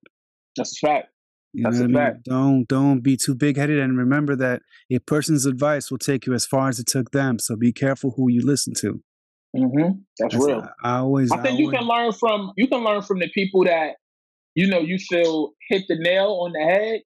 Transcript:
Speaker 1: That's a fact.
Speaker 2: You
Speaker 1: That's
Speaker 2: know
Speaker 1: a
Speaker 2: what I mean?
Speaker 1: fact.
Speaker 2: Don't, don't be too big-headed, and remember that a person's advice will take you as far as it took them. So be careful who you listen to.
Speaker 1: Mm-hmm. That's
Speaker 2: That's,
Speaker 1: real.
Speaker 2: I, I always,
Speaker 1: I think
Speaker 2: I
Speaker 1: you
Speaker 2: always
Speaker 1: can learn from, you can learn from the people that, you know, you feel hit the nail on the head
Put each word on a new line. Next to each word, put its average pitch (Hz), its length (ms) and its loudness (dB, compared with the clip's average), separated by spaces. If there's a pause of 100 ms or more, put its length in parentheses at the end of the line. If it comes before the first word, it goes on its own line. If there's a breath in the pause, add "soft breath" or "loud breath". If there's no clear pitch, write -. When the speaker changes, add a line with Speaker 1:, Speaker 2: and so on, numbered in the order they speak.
(560)
Speaker 1:
That's - 260 -8
a 151 40 0
fact. 147 220 0 (440)
Speaker 2:
You 113 100 -6
Speaker 1:
That's 117 140 0
Speaker 2:
know 123 80 2
Speaker 1:
a 123 40 2
Speaker 2:
what 127 120 4
I 117 60 2
mean? 113 80 0
Speaker 1:
fact. 120 100 -20
Speaker 2:
Don't, 131 440 2
don't 135 320 2
be 131 160 2
too 139 180 -2
big-headed, 143 440 0
and 131 180 0
remember 139 400 0
that 127 260 -2 (280 soft breath)
a 127 80 0
person's 147 480 0
advice 139 440 -2
will 131 80 -4
take 135 280 -4
you 127 80 0
as 117 100 -2
far 135 240 0
as 120 120 -2
it 117 60 -10
took 131 260 -2
them. 135 260 0
So 113 180 -6
be 120 160 2
careful 135 440 -2
who 127 120 2
you 120 160 2
listen 127 360 0
to. - 200 -4 (560)
Speaker 1:
Mm-hmm. 139 360 2 (260)
That's 110 160 -2
Speaker 2:
That's, 123 120 2
Speaker 1:
real. 117 220 -2 (140)
Speaker 2:
I, 120 140 0
I - 20 0
always, 131 320 2
Speaker 1:
I - 60 2
think 262 180 0
Speaker 2:
I 247 40 2
Speaker 1:
you 302 80 4
Speaker 2:
always 269 120 -2
Speaker 1:
can 233 100 -4
learn 233 240 0
from, 208 440 -2
you 220 100 4
can 254 180 -2
learn 208 180 0
from 196 180 -4
the 165 120 -2
people 190 320 2
that, 160 300 2 (600)
you 180 120 2
know, 185 140 2
you 175 180 -2
feel 165 540 0 (180)
hit 190 180 0
the - 100 0
nail 185 460 0
on 175 80 -6
the 156 80 -4
head 202 460 0